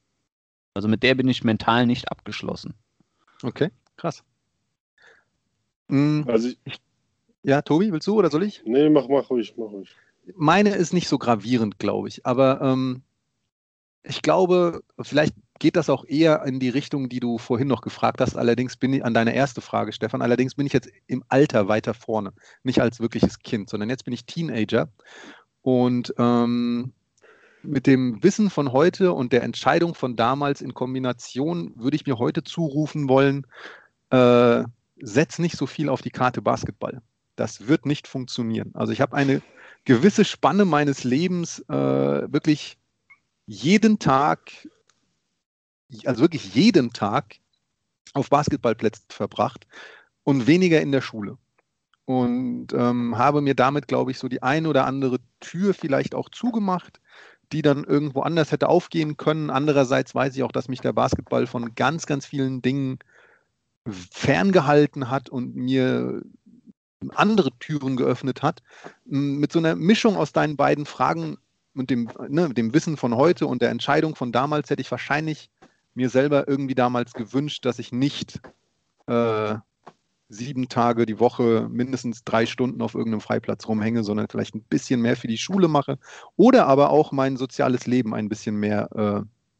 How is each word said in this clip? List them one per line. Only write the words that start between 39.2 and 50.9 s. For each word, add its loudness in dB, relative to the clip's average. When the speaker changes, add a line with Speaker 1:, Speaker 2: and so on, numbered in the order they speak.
Speaker 2:
gewisse 6
Spanne 2
meines 0
Lebens, -2
äh, 0
wirklich -2
jeden 2
Tag, 0
also -2
wirklich 0
jeden 4
Tag -4
auf -4
Basketballplätzen 0
verbracht -6
und 0
weniger 4
in -4